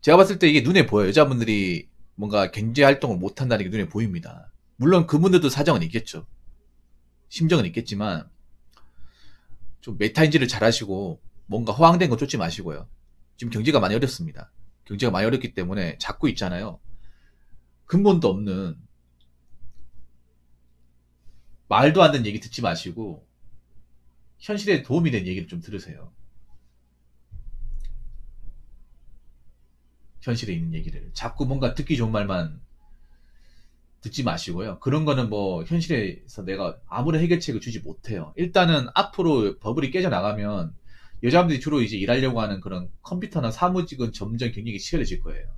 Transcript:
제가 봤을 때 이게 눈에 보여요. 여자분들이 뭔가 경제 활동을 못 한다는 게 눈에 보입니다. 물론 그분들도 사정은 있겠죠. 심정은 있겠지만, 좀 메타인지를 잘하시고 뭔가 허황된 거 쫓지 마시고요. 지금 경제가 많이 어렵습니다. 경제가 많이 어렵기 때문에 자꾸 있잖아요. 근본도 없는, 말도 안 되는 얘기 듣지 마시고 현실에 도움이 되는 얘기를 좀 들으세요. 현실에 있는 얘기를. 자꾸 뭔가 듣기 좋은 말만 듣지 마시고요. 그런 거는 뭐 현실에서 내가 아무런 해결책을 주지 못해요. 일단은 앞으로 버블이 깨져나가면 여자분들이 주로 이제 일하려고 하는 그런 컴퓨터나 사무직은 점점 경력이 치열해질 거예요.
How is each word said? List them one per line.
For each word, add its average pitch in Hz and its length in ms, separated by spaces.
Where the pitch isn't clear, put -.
제가 156 160
봤을 190 220
때 175 100
이게 151 120
눈에 151 240
보여요. 104 240
여자분들이 110 800
뭔가 101 360
경제 117 320
활동을 139 340
못 95 240
한다는 117 240
게 92 40
눈에 98 200
보입니다. 85 600
물론 170 320
그분들도 160 420
사정은 143 340
있겠죠. 110 420
심정은 160 380
있겠지만, 101 640
좀 110 160
메타인지를 147 500
잘하시고 101 760
뭔가 113 260
허황된 170 360
거 117 80
쫓지 143 200
마시고요. 85 500
지금 117 140
경제가 120 280
많이 101 160
어렵습니다. - 560
경제가 104 260
많이 95 140
어렵기 123 280
때문에 92 460
자꾸 - 300
있잖아요. 98 500
근본도 185 440
없는, 95 480
말도 151 340
안 156 80
되는 131 160
얘기 104 120
듣지 - 220
마시고 90 640
현실에 202 460
도움이 165 260
되는 104 180
얘기를 92 200
좀 87 140
들으세요. 82 500
현실에 117 320
있는 82 200
얘기를. - 400
자꾸 - 320
뭔가 127 280
듣기 151 240
좋은 113 140
말만 92 500
듣지 113 220
마시고요. 90 560
그런 151 260
거는 131 240
뭐 98 340
현실에서 123 800
내가 95 340
아무런 156 340
해결책을 170 400
주지 110 180
못해요. 80 560
일단은 170 580
앞으로 143 680
버블이 131 320
깨져나가면 104 840
여자분들이 156 380
주로 147 200
이제 110 160
일하려고 120 440
하는 104 180
그런 92 300
컴퓨터나 170 480
사무직은 151 600
점점 117 400
경력이 104 280
치열해질 113 420
거예요. 78 260